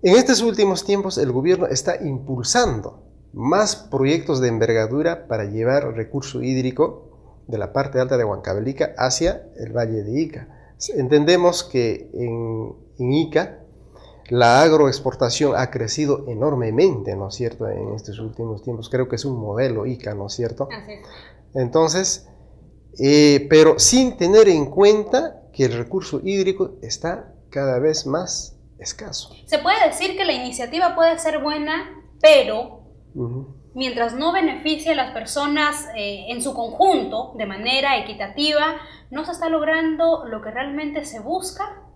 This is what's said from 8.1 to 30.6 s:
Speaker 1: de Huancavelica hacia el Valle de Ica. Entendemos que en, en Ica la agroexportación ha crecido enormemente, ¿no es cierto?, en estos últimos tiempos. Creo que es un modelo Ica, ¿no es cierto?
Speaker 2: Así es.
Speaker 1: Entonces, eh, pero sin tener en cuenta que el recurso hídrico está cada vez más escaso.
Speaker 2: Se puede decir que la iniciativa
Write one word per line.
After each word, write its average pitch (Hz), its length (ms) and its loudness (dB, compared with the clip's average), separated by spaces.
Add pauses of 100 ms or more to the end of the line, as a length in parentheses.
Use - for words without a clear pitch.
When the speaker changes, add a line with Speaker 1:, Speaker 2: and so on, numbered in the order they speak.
Speaker 1:
de 117 60 2
Huancavelica 107 760 -4
hacia - 480 -2 (100)
el 110 180 -12
Valle 113 280 -2
de 113 180 -4
Ica. - 280 -8 (460)
Entendemos 156 680 4
que 117 480 -2
en, 113 600 -6 (240)
en 127 140 -2
Ica 160 480 0 (680)
la 120 340 6
agroexportación 139 920 4
ha 127 140 -2
crecido 135 580 -2
enormemente, 120 880 0
¿no 98 120 -6
es - 80 -12
cierto?, 113 320 -6
en 104 260 -6
estos 107 240 -14
últimos 110 440 -10
tiempos. 113 280 -10
Creo 127 180 -2
que 123 80 -4
es 113 80 -8
un 131 140 -4
modelo 110 480 -2
Ica, 113 280 -8
¿no 101 120 -8
es 98 80 -12
cierto? 120 380 -6
Speaker 2:
Así - 200 -14
es. 101 80 -18 (540)
Speaker 1:
Entonces, 160 760 0 (680)
eh, 143 500 6
pero 156 300 8
sin 254 380 4
tener 202 320 8
en 156 180 4
cuenta 208 760 2 (100)
que 135 140 2
el 117 80 0
recurso 131 480 -6
hídrico 190 600 -2
está 165 500 -8 (180)
cada 135 280 -2
vez 156 280 0
más 170 440 -6 (300)
escaso. - 480 -12 (160)
Speaker 2:
Se 302 120 -2
puede 381 280 2
decir 370 300 -2
que 381 80 -2
la 320 80 0
iniciativa 254 640 -2